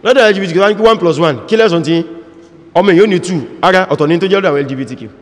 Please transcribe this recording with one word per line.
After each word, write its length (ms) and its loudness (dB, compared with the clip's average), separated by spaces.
Lọ́dọ̀ 260 4
L 40 2
G 60 -4
B 60 -4
T 80 -6
Q, 60 2
wọ́n 160 2
ní 120 0
one 100 2
plus 200 0
one. 200 0
Kí 80 0
lẹ́sùn 260 2
tí? 220 -2
Ọmọ 180 2
yìí 100 4
ó 40 4
ní 140 0
two. 200 -6
Ara 280 2
ọ̀tọ̀ 180 0
ni 100 2
tó 100 -2
jẹ́ 120 2
lọ́dọ̀ 100 0
àwọn 120 0
L 60 -4
G 80 -8
B 80 -8
T 100 -12
Q. 140 -18